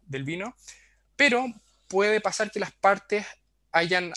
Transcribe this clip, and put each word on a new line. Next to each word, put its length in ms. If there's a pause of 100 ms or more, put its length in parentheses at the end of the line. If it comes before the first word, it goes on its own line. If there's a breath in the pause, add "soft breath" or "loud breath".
del 180
vino, 320 (600 loud breath)
pero 300 (420)
puede 320
pasar 280
que 120
las 100
partes 540 (480)
hayan 440